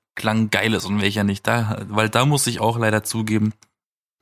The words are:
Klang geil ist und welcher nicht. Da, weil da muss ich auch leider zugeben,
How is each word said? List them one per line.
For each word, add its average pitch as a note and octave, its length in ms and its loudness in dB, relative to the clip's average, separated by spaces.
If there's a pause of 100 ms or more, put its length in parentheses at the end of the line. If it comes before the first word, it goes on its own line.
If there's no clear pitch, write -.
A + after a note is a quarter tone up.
(140)
Klang A2 360 0
geil G#2+ 240 0
ist F#2 120 -2
und G#2 160 -2
welcher G2+ 220 0
nicht. G2 220 -2
Da, A2 320 0 (100)
weil G#2+ 200 2
da A2+ 180 2
muss C#3+ 200 2
ich A#2+ 140 -4
auch A2+ 180 0
leider G#2+ 260 2
zugeben, G#2+ 480 0 (680)